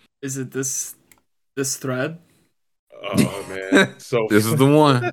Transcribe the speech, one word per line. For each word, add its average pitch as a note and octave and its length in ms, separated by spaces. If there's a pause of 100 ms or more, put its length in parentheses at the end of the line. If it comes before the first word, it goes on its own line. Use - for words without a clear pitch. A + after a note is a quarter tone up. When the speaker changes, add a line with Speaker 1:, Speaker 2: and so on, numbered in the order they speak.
(220)
Speaker 1:
is C3+ 160
it B2+ 140
this, - 440 (640)
this C3+ 180
thread? C3 440 (840)
Speaker 2:
Oh G2 460
man, F#2+ 460
Speaker 3:
<laughs> - 40
Speaker 2:
so A2+ 300
Speaker 3:
This A2 160
is A#2+ 100
the C#3 100
one. C#3 480